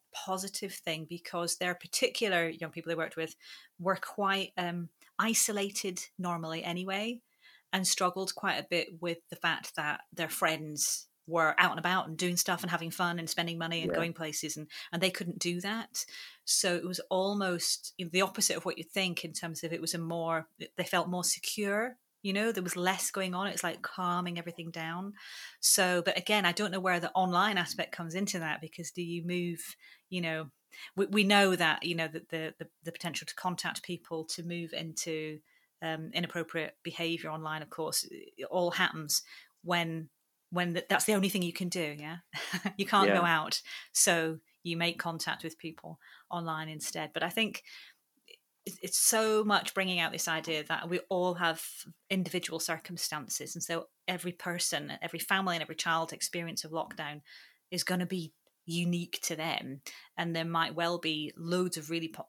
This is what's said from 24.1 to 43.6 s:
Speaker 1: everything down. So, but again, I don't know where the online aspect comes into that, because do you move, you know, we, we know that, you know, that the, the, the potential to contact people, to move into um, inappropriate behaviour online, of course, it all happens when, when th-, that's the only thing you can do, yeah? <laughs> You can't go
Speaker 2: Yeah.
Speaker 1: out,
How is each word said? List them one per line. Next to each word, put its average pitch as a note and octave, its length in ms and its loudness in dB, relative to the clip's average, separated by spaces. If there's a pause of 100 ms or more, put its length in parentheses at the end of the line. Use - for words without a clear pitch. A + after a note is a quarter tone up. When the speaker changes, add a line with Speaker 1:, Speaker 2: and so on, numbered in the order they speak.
Speaker 1:
everything E3+ 320 -8
down. E3+ 440 -6 (460)
So, F3+ 440 6
but F#3+ 140 2
again, G#3 260 4
I F3 80 6
don't G#3 180 0
know F#3+ 80 -2
where F3+ 220 2
the E3+ 120 -2
online F#3 440 4
aspect F3 360 -2
comes E3 220 -6
into G3 260 -2
that, D3+ 200 -2
because D#3+ 300 -12
do F3+ 120 -6
you E3+ 220 -4
move, F3 520 -4 (340)
you F3+ 100 -2
know, D#3+ 300 -2 (440)
we, G3 120 4
we G#3 180 6
know G3 320 8
that, E3 280 4
you E3+ 100 0
know, E3 140 0
that D#3+ 200 -10
the, D#3+ 300 -4
the, E3 100 -10 (140)
the E3+ 100 -10
potential D#3 340 -6
to - 80 -10
contact - 480 -2
people, E3 440 -6
to - 160 -6
move E3+ 320 -6
into D#3 640 -6 (440)
um, D#3+ 300 -4
inappropriate E3 680 -2
behaviour E3 480 -4
online, D#3 320 -6
of D3+ 80 -14
course, - 400 -2
it - 400 -12
all F3 200 4
happens D#3 520 2 (400)
when, E3 460 0 (420)
when F3 240 2
th-, F3 140 -2
that's - 160 6
the G#3+ 100 6
only G3 140 6
thing F#3+ 140 2
you E3+ 100 0
can F3+ 160 -2
do, D#3 300 -2
yeah? D#3 200 -8 (300)
<laughs> - 300 -4
You G3 80 2
can't G3 220 8
go G3 140 8
Speaker 2:
Yeah. E3 180 6
Speaker 1:
out, - 200 -2 (320)